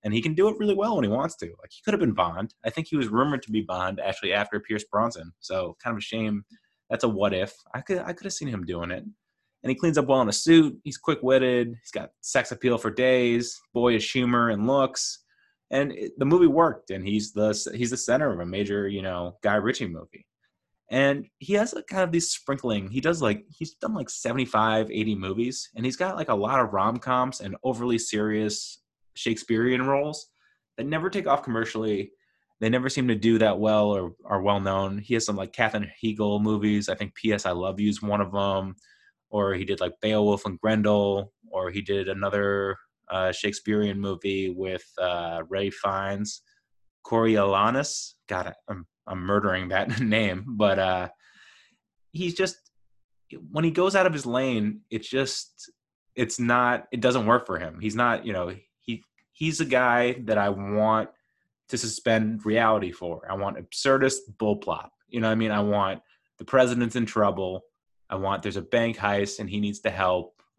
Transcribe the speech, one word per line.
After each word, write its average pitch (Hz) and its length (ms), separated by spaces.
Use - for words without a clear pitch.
and 104 80
he 117 80
can 156 140
do 190 120
it 214 100
really 208 160
well 208 220
when 143 80
he 101 60
wants 139 260
to. - 120
Like, - 220
he - 140
could 214 100
have 208 60
been 131 140
Bond. 90 400
I 113 40
think 160 180
he 156 80
was 123 140
rumored 131 340
to 110 80
be 107 80
Bond, 92 400
actually, 95 320
after 104 300
Pierce 107 240
Bronson. 95 560
So, 92 420
kind 117 100
of 107 40
a 101 40
shame. 107 440
That's 113 140
a 120 60
what 101 240
if. 95 200
I 131 80
could, 185 160
I 175 160
could 175 100
have 196 80
seen 147 160
him 98 180
doing 85 240
it. 90 140
And - 680
he 131 60
cleans 156 220
up 135 100
well 135 140
in 110 80
a 104 40
suit. 160 520
He's 143 120
quick-witted. 127 680
He's 117 240
got - 200
sex 123 320
appeal 120 240
for 113 120
days, 120 720
boyish 120 400
humor 120 360
and 104 160
looks. 135 600
And 139 200
it, - 260
the 131 80
movie 170 220
worked, 151 420
and 95 160
he's 104 280
the, 107 160
he's 120 140
the 127 80
center 131 340
of 87 80
a 87 60
major, 101 420
you 98 140
know, 90 420
Guy 104 120
Ritchie 107 340
movie. 80 360
And 139 360
he 170 160
has 214 200
a - 100
kind 190 180
of 170 100
these 165 200
sprinkling. 110 580
He 123 100
does, 160 220
like, 104 260
he's - 280
done, - 180
like, 170 160
seventy-five, 110 800
eighty 107 240
movies, 104 600
and 113 100
he's 127 100
got, 190 200
like, 156 140
a 120 40
lot 113 260
of 110 140
rom-coms 127 680
and 95 220
overly 120 360
serious 107 840
Shakespearean 120 720
roles 143 440
that 135 100
never 160 240
take 180 160
off 143 160
commercially. 110 680
They 110 100
never 127 200
seem 131 200
to 113 40
do 110 240
that 104 220
well 104 360
or 90 200
are 98 160
well 101 180
known. 98 380
He 104 160
has 113 140
some, 104 80
like, 95 180
Katherine 107 380
Heigl 104 380
movies. 104 480
I 95 60
think 98 180
P 107 200
S 98 120
I 92 60
Love 92 280
You 104 100
is 104 120
one 104 180
of 98 140
'em. 98 400
Or 98 240
he 92 120
did, 98 160
like, 87 200
Beowulf 107 460
and 92 120
Grendel, 104 720
or 92 180
he 98 140
did 98 260
another, 98 680
uh, 92 200
Shakespearean 104 720
movie 98 480
with, 92 360
uh, 85 480
Ray 98 220
Fiennes, 98 720
Coriolanus. 113 1080
God, 90 280
I'm, 92 200
I'm 95 120
murdering 92 500
that 98 300
<laughs> - 20
name, 107 460
but, 104 300
uh, 92 320
he's 170 240
just, 185 220
when 156 120
he 165 80
goes 185 240
out 190 100
of 170 80
his 135 140
lane, 117 540
it's 113 180
just, - 600
it's 123 240
not, 123 520
it 120 100
doesn't 127 240
work 123 220
for 87 100
him. 82 220
He's 107 160
not, 120 300
you 113 80
know, 90 200
he, 113 220
he's 156 300
a 147 40
guy 123 480
that 107 120
I 101 120
want 104 600
to 123 80
suspend 110 680
reality 107 460
for. 85 360
I 95 80
want 98 220
absurdist 135 800
bullplop. 104 520
You 120 140
know 110 60
what 110 60
I - 20
mean? 110 160
I 107 100
want 101 400
the - 80
president's 120 500
in 117 120
trouble. 95 560
I 95 40
want, 98 280
there's 98 140
a 92 40
bank 117 360
heist 101 420
and 101 100
he 104 100
needs 104 220
to 107 80
help. 92 500